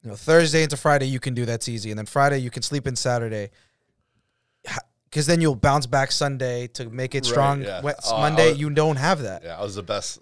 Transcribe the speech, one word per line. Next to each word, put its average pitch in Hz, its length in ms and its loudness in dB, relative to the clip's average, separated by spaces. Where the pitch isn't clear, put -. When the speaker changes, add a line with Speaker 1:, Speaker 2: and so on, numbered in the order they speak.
Speaker 1:
you 117 80 -10
know, 101 40 -12
Thursday 160 480 4
into 143 140 -2
Friday 143 300 2
you 131 120 -2
can 127 140 -6
do, 120 120 -2
that's 113 220 -4
easy, 113 220 -6
and 107 100 -6
then 107 60 -8
Friday 143 320 2
you 123 140 -4
can 127 120 -8
sleep 143 240 -4
in 127 80 -4
Saturday. 113 540 -2
Ha-, - 140 -8
'cause 147 140 0
then 165 160 4
you'll 151 140 4
bounce 139 300 2
back 135 280 0
Sunday 127 540 -2
to 120 220 -12
make 127 240 -6
it 135 120 -2
Speaker 2:
Right, 120 60 0
Speaker 1:
strong. 139 300 2
Speaker 2:
yeah. 95 200 -6
Speaker 1:
Wed-, 143 140 -4
Speaker 2:
Oh, 113 100 0
I 110 60 2
Speaker 1:
Monday 156 300 6
Speaker 2:
was 143 80 -2
Speaker 1:
you 151 100 -2
don't 151 260 2
have 151 280 0
that. 92 200 -8
Speaker 2:
Yeah, 85 160 -12
I 101 40 -4
was 101 120 -8
the 98 80 -8
best. 98 380 -6